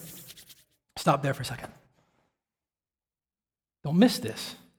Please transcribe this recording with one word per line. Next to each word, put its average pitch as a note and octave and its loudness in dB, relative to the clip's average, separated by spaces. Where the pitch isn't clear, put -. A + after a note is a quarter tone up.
stop C#3+ 4
there C3+ 0
for B2+ -8
a - -8
second. - -10
Don't D#3 0
miss A3+ 6
this. - -8